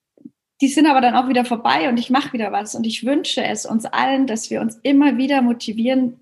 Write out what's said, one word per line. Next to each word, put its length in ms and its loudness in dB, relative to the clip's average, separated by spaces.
die 80 4
sind 180 4
aber 140 6
dann 140 4
auch 120 2
wieder 180 2
vorbei 440 0
und 100 0
ich 100 -8
mach 240 0
wieder 180 -4
was. 240 -6
Und 100 -4
ich 200 -6
wünsche 380 -2
es 220 -6
uns 200 -4
allen, 400 0
dass 240 -6
wir 120 -4
uns 220 -6
immer 340 4
wieder 240 0
motivieren, 800 -2